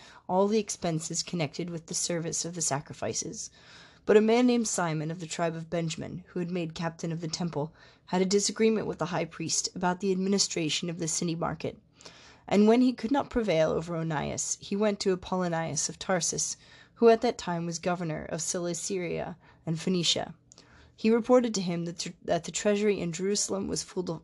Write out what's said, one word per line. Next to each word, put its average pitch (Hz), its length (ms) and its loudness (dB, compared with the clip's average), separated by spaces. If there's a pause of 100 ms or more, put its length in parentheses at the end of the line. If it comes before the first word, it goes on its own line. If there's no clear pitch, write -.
(280)
all 190 200 4
the 220 100 4
expenses 165 640 -2
connected 175 480 -4
with 165 160 -10
the 180 80 -8
service 165 500 -2
of 170 120 -8
the 170 40 -6
sacrifices. - 880 -4 (580)
But 208 100 8
a 214 40 10
man 226 280 6
named 240 180 4
Simon 160 460 -2
of 185 80 -8
the 165 60 -8
tribe 165 280 -2
of 165 160 -10
Benjamin, 165 600 -4
who 180 100 -6
had 170 100 -4
made 170 240 -4
captain 165 380 -4
of 165 80 -6
the 170 80 -6
temple, 160 440 -4 (340)
had 180 140 0
a 190 60 2
disagreement 202 600 2
with - 100 -6
the 156 80 0
high 170 180 -2
priest - 520 -4
about 180 240 0
the 202 100 0
administration 185 800 0
of 165 80 -8
the 170 80 -2
city 165 300 -2
market. 160 420 -6 (720)
And 208 180 6
when 226 140 8
he 254 120 4
could 226 200 -4
not 277 180 0
prevail 170 400 2
over 170 240 -2
Onias, 147 640 -4
he - 140 -6
went 202 240 0
to 196 140 2
Apollonius 170 760 -2
of - 80 -10
Tarsus, - 600 -2 (380)
who 233 140 6
at 226 120 8
that 240 180 0
time 170 280 -4
was 165 120 -6
governor 170 520 -4
of 165 120 -6
Cilicia 175 920 -4 (280)
and 160 140 -2
Phoenicia. - 560 0 (600)
He - 120 2
reported 233 460 6
to 196 80 -2
him 170 240 -2
that 170 120 -8
tr-, - 100 -8 (180)
that 170 180 0
the - 60 -8
treasury 202 500 2
in 175 100 -2
Jerusalem 190 580 -2
was 160 140 -4
full 180 280 -6
of, 160 140 -6